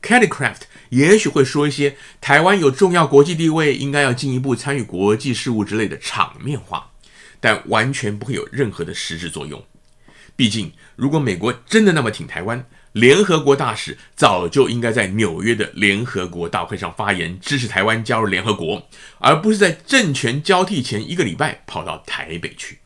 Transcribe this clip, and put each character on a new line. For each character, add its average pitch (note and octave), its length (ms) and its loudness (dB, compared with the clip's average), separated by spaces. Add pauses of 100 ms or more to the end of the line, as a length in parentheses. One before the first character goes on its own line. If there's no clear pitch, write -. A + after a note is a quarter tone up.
Kelly A3+ 280 4
Craft B2 340 -4 (260)
也 D3+ 300 6
许 G#3 100 0
会 C#3 160 4
说 D3 240 0
一 - 20 0
些 C#3 280 -2 (220)
“台 C#3+ 200 4
湾 F#3+ 180 4
有 D3+ 120 4
重 F3+ 240 2
要 E3 120 4
国 C#3+ 160 8
际 F3 120 2
地 D#3+ 160 2
位， D#3 260 2
应 C#3 140 -4
该 C#3+ 100 0
要 C3 140 2
进 C3 180 -4
一 B2+ 60 -2
步 B2+ 180 -2
参 C#3 180 -6
与 C3 80 -4
国 G2+ 320 0
际 B2+ 200 -4
事 - 160 -4
务” G#2+ 120 0
之 G2 120 -4
类 G#2+ 120 0
的 D2+ 120 -8
场 - 440 -8
面 C#3+ 160 -8
话， - 340 -12 (480)
但 A2 280 -2
完 A2+ 240 0
全 G#2 260 -6
不 G#2 60 -12
会 B2+ 80 -8
有 - 180 -8
任 B2 200 -4
何 - 120 -10
的 E2 120 -10
实 - 240 -8
质 E2+ 100 -10
作 D#2 180 -12
用。 D2 160 -16 (760)
毕 B2 120 2
竟， G2+ 240 -4 (220)
如 C3 160 -2
果 D#3 80 0
美 B2 160 0
国 G2+ 180 -2
真 A3 320 2
的 F#3+ 80 6
那 D#3+ 80 2
么 A2+ 120 -2
挺 - 120 -10
台 D#2+ 180 -10
湾， A#2+ 220 -8 (280)
联 C3+ 320 6
合 E3+ 160 2
国 C#3 160 4
大 B2+ 180 -2
使 - 240 -10 (160)
早 F#2+ 320 2
就 G#2+ 220 2
应 A#2 120 -4
该 A2+ 120 0
在 G#2+ 160 0
纽 F#2 340 -2
约 A2+ 100 0
的 G#2+ 220 -2
联 G2+ 300 0
合 F#2 240 -6
国 E2+ 200 -8
大 F2 160 -4
会 G2+ 120 -10
上 E2+ 180 -8
发 G#2 180 -2
言， F2+ 280 -6
支 C#3+ 180 -4
持 A#2+ 80 -4
台 G2 160 -2
湾 A2+ 220 0
加 A2+ 160 -2
入 A2 60 0
联 F#2+ 180 -2
合 G#2+ 100 0
国， F2 340 -6 (300)
而 D#3 240 4
不 G#3+ 80 2
是 G#3+ 80 2
在 F#3+ 140 2
政 G3 420 0
权 B2+ 260 -4
交 F#3 240 2
替 F#3+ 160 -4
前 G#2+ 300 -6
一 F3 60 -6
个 F3+ 80 0
礼 F2+ 100 -4
拜 - 320 -6
跑 - 160 -10
到 D#2+ 240 -10
台 D#2+ 320 -10
北 E2 160 -12
去。 - 320 -16